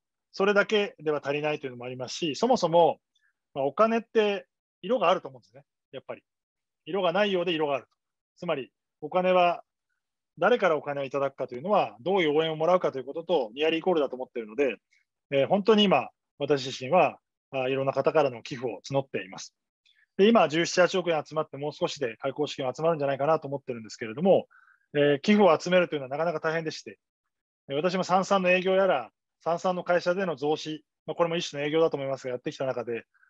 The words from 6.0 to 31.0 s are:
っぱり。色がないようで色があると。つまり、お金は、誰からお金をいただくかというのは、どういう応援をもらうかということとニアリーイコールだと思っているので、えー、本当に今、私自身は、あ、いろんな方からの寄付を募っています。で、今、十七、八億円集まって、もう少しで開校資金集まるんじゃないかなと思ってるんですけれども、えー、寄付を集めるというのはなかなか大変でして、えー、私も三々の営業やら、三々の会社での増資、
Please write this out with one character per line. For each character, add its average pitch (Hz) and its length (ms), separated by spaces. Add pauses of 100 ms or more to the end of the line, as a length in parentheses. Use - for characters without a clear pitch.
っ - 60
ぱ 120 100
り。 - 60 (640)
色 185 160
が 175 100
な 202 120
い 202 80
よ 180 100
う - 20
で 180 80
色 156 140
が 143 100
あ - 20
る 113 60
と。 - 60 (460)
つ 180 100
ま 165 80
り、 131 180 (280)
お 151 100
金 185 220
は、 175 300 (760)
誰 214 200
か 196 120
ら 156 60
お 139 60
金 143 200
を - 20
い 135 60
た 143 100
だ 139 100
く - 60
か 131 100
と 123 80
い 120 40
う 131 40
の 180 80
は、 147 300
ど 170 160
う 185 60
い 160 40
う 147 80
応 156 80
援 160 80
を 160 60
も 156 100
ら 180 80
う 180 60
か 170 100
と 131 80
い 131 40
う - 20
こ 135 100
と 165 80
と 156 320
ニ 147 100
ア 160 60
リ 165 60
ー 165 40
イ - 20
コ 180 100
ー - 20
ル 160 60
だ 135 80
と 127 80
思 127 80
っ 123 40
て 123 120
い - 20
る 107 60
の 110 80
で、 127 220 (520)
え 139 140
ー、 - 20
本 196 160
当 220 140
に 208 80
今、 147 240 (300)
私 139 280
自 131 200
身 127 40
は、 147 300 (320)
あ、 131 160
い 135 60
ろ 135 100
ん - 20
な 135 60
方 139 200
か 151 100
ら 139 80
の 117 120
寄 - 140
付 123 100
を 110 140 (100)
募 135 120
っ 135 60
て 107 160
い 92 40
ま 90 100
す。 - 160 (640)
で、 196 120
今、 208 200
十 160 180
七、 - 160
八 180 160
億 170 140
円 151 120
集 151 120
ま 156 60
っ 151 60
て、 - 80
も 143 120
う 143 40
少 - 140
し 147 140
で 113 160
開 135 160
校 147 160
資 - 80
金 131 180
集 - 80
ま 160 80
る 165 60
ん - 20
じ 143 60
ゃ - 20
な 139 80
い 127 40
か 139 80
な 160 120
と 156 80
思 139 120
っ - 40
て - 100
る 117 80
ん 110 40
で 101 60
す - 60
け 117 100
れ 110 80
ど 139 80
も、 170 260 (460)
え 147 240
ー、 - 20
寄 214 140
付 208 100
を 160 140
集 175 120
め 180 80
る 175 100
と - 60
い 151 40
う - 20
の 135 40
は 127 40
な 139 100
か 160 60
な 170 80
か 156 80
大 160 120
変 165 120
で 156 80
し - 100
て、 98 160 (680)
え 139 40
ー、 135 40
私 175 200
も 185 60
三 180 240
々 196 140
の 180 100
営 185 100
業 185 140
や 190 140
ら、 127 220 (300)
三 165 220
々 185 120
の 175 100
会 175 180
社 175 120
で 196 120
の 156 100
増 147 200
資、 156 280 (220)